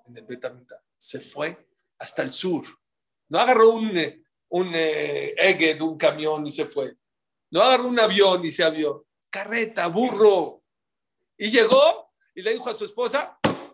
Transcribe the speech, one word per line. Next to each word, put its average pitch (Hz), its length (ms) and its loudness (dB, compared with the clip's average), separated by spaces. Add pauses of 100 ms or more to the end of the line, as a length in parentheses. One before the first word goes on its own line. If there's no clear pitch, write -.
en 120 140 -20
el 113 80 -20
Bet 123 180 -14
Amida. 123 400 -18 (140)
Se - 220 -10
fue 151 480 -10 (300)
hasta - 240 -6
el 131 100 -6
sur. 175 340 -2 (640)
No 165 100 0
agarró 226 320 6
un, 220 260 -2
eh, 151 260 -2 (280)
un, 180 240 -4
eh, 147 640 -4
Eged, 160 420 2
un 156 160 -4
camión 151 500 0
y 147 40 -8
se - 160 -6
fue. - 300 -8 (560)
No 175 100 2
agarró 254 260 4
un 240 100 -2
avión 190 460 2
y 156 60 -6
se 175 120 0
avió. 156 460 -2 (200)
Carreta, 208 600 -4
burro. 202 720 2 (720)
Y 214 140 -6
llegó 254 640 4 (200)
y 185 100 -16
le 220 100 -2
dijo 233 180 -6
a 214 40 -8
su 208 100 -6
esposa, 247 560 -6 (340)